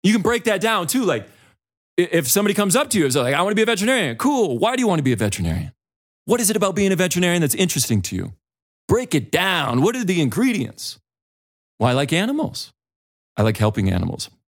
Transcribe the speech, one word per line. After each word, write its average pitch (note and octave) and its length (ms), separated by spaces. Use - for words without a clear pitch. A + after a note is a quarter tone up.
You G3+ 80
can A3 100
break A#3 220
that G3+ 160
down G#3 260
too. B3+ 180
Like, B2+ 220
i-, F3 140
if D#3+ 160
somebody G3+ 260
comes G3+ 220
up C#4+ 140
to G#3 80
you D#3 60
and C3 80
says, C3+ 100
like, B2+ 120
"I D#3 80
wanna G3+ 140
be A3 60
a G#3+ 40
veterinarian." G#3+ 500
Cool. G#3+ 420
Why A#3 180
do B3+ 40
you A#3+ 60
wanna E3+ 160
be C3 100
a A2+ 40
veterinarian? F#2 560
What A#3+ 140
is C#4 80
it A3 80
about G3 200
being G3 160
a F#3 40
veterinarian F3 440
that's D3 140
interesting A#2+ 480
to F#2 140
you? F2+ 180
Break B3 280
it C3+ 180
down. D3+ 500
What A#3 140
are B3 80
the F3+ 160
ingredients? E3+ 760
Well, A#2+ 100
I - 20
like C3+ 200
animals. A#3+ 600
I G#2 60
like G#2+ 140
helping G#2+ 340
animals. F2+ 400